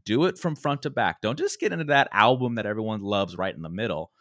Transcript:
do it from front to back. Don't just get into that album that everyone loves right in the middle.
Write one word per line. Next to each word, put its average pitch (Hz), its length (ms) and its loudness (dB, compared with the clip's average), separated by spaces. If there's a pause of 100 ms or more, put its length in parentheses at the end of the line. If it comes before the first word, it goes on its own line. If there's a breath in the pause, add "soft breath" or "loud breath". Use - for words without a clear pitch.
do 123 220 2
it 180 120 -4
from 160 160 -4
front 143 280 -4
to 143 80 -4
back. 107 300 0
Don't 110 180 -2
just 392 220 -4
get 190 120 -2
into 165 140 -4
that 143 260 4
album 120 420 4
that 107 120 -4
everyone 107 360 -4
loves 98 340 0
right 92 180 -2
in 78 80 -12
the 80 60 -8
middle. 87 520 -6